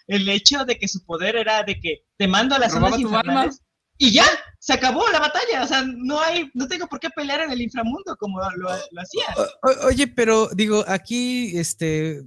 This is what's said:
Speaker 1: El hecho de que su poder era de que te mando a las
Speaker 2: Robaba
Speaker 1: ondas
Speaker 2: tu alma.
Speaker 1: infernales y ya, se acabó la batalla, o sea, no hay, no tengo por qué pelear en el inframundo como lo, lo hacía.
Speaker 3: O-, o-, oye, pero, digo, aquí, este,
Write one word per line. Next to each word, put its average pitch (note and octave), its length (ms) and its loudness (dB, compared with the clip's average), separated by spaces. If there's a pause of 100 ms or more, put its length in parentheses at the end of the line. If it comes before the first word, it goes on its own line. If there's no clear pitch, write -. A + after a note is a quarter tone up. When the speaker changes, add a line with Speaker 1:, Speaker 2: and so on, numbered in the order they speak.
Speaker 1:
El G3 220 0
hecho C4 360 4
de B3 120 -2
que G3 100 -6
su - 180 -8
poder F3+ 300 -2
era A3 280 0
de G3 160 -6
que D#3+ 200 -6 (180)
te G3 100 2
mando A#3 280 2
a B3+ 40 2
las A#3 140 2
Speaker 2:
Robaba - 220 4
Speaker 1:
ondas C4+ 60 0
Speaker 2:
tu A3+ 140 0
alma. A3+ 40 2
Speaker 1:
infernales C4+ 420 0 (360)
y B3+ 140 6
ya, D4 140 8 (340)
se - 140 -2
acabó B3+ 360 2
la D#4+ 100 4
batalla, D4+ 440 0
o - 40 -2
sea, C4+ 180 0
no B3+ 340 -4
hay, E4 360 0
no B3+ 120 -4
tengo F4+ 200 -6
por C4+ 120 -10
qué E4 120 -6
pelear D4 300 -4
en D#4 100 -4
el B3 100 -4
inframundo A#3+ 560 -6
como G3 220 -6
lo, F#3 300 -6 (220)
lo E3+ 100 -14
hacía. A#4 240 -6 (120)
Speaker 3:
O-, - 320 -2
o-, C4 180 2
oye, C4 200 2
pero, A3 480 2
digo, G#3+ 320 2
aquí, A#3+ 680 -2
este, D#3 680 -2